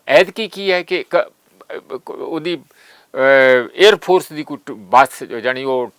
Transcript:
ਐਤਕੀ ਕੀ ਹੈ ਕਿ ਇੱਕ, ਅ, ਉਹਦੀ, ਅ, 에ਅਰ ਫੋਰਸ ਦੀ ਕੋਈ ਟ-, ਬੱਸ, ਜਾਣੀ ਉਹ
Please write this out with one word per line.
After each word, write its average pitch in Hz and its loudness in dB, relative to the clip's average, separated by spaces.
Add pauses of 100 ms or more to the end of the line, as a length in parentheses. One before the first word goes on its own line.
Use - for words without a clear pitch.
ਐਤਕੀ 190 2
ਕੀ 196 -4
ਹੈ 180 -2
ਕਿ 175 -4
ਇੱਕ, - -4
ਅ, - -2 (800)
ਉਹਦੀ, 165 -8 (560)
ਅ, 131 4
에ਅਰ 208 -2
ਫੋਰਸ 175 -2
ਦੀ 151 -12
ਕੋਈ 143 -14
ਟ-, 139 -12
ਬੱਸ, 117 0
ਜਾਣੀ 127 -6
ਉਹ 127 -4